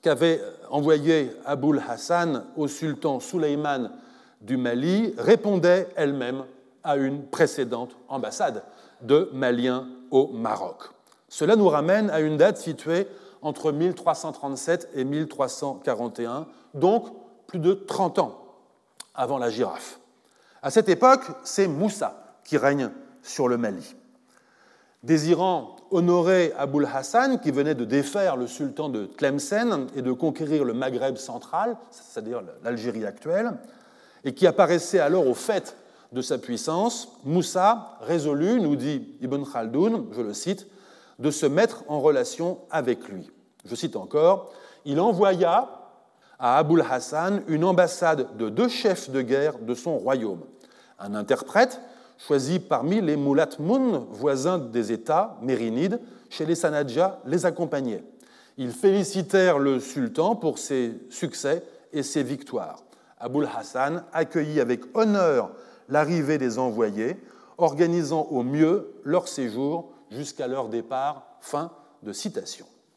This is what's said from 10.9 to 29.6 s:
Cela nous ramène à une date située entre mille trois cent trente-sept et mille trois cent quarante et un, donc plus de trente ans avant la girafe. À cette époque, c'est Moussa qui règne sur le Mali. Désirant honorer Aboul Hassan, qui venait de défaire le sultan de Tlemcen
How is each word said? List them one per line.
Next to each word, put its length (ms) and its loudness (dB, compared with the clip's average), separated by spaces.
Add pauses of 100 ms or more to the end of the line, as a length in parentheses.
Cela 280 4
nous 120 6
ramène 440 2
à 80 2
une 180 0
date 200 6
située 500 -2 (340)
entre 300 -2
mille 240 0
trois 180 0
cent 180 -6
trente-sept 640 -4
et 100 -2
mille 240 -2
trois 220 -2
cent 340 -6
quarante 360 -4
et 60 -4
un, 200 -8 (300)
donc 320 2 (400)
plus 120 -8
de 140 2
trente 460 -2
ans 180 -2 (800)
avant 240 -2
la 100 0
girafe. 500 -6 (600)
À 80 -4
cette 200 2
époque, 340 6 (200)
c'est 240 0
Moussa 760 -4
qui 140 0
règne 340 2 (320)
sur 240 -2
le 100 2
Mali. 380 -6 (1080)
Désirant 720 2 (160)
honorer 680 4
Aboul 340 0
Hassan, 480 0
qui 120 -2
venait 240 0
de 100 -4
défaire 520 0
le 100 -4
sultan 420 -6
de 160 -4
Tlemcen 880 -2